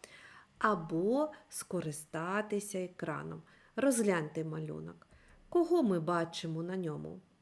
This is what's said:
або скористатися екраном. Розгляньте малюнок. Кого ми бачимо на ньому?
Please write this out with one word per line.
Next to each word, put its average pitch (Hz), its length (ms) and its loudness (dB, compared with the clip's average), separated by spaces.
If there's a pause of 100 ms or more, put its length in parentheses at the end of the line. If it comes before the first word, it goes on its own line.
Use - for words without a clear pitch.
(580)
або 208 760 2 (180)
скористатися 185 1300 -4
екраном. 160 600 -6 (340)
Розгляньте 202 680 2
малюнок. 156 640 -8 (420)
Кого 339 340 4
ми 190 160 4
бачимо 165 640 0
на 185 140 -4
ньому? 156 440 -6 (200)